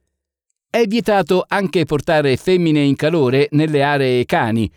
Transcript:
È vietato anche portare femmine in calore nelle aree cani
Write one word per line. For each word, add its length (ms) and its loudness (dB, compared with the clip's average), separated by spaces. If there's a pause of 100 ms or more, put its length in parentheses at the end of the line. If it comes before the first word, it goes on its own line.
(680)
È 180 0
vietato 640 0
anche 360 -2
portare 520 0
femmine 460 0
in 120 2
calore 580 0
nelle 300 0
aree 440 0
cani 500 -2